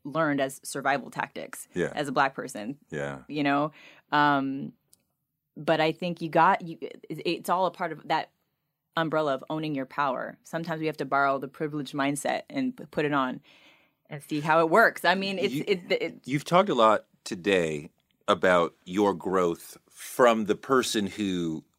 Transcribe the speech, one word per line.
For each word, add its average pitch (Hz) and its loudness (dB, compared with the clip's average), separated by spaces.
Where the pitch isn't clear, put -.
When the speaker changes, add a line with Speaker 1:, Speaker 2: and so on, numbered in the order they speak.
Speaker 1:
learned 143 -2
as 135 -4
survival 135 -2
tactics - -8
Speaker 2:
Yeah. 87 0
Speaker 1:
as 143 -4
a 135 -4
Black 135 2
person. 117 -10
Speaker 2:
Yeah. 143 -6
Speaker 1:
You 147 -4
know? 143 0
Um, 143 2
but 156 0
I 160 2
think 170 -6
you 165 -6
got, 170 4
you, 165 -12
it, - -14
it's 165 -6
all 185 2
a 170 -2
part 175 -8
of - -14
that 156 -2
umbrella 156 0
of 127 -8
owning 156 -4
your 135 -6
power. 127 -4
Sometimes 165 -8
we 156 -4
have 151 -4
to 147 -6
borrow 139 2
the 139 -8
privileged 147 -8
mindset 143 -2
and 131 -4
p-, - -16
put 151 -2
it 147 -2
on 131 -2
and 147 -12
see 151 -4
how 160 4
it 165 4
works. 175 4
I 175 6
mean, 196 -4
it's, 190 -2
Speaker 2:
You, 147 -2
Speaker 1:
it, 190 0
it 170 -2
Speaker 2:
you've 143 -2
talked 185 4
a 170 0
lot 110 6
today 82 0
about 90 4
your 98 2
growth 90 -2
from 113 2
the 101 2
person 117 0
who, 90 -4